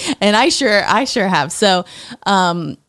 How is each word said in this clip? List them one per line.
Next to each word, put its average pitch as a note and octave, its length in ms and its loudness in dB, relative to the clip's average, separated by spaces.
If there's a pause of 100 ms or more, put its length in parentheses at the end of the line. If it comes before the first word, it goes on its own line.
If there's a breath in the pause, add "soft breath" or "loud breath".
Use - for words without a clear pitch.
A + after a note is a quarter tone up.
(200 loud breath)
And G#3 160 2
I C4 140 4
sure, G#3 360 0
I A3 180 2
sure G#3 240 -2
have. D3+ 220 0
So, F#3 340 2 (420 loud breath)
um, F3+ 500 0 (120)